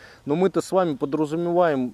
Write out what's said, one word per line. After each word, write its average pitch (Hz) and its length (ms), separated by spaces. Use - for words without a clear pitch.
но 147 100
мы-то 185 240
с - 120
вами 175 220
подразумеваем 151 1000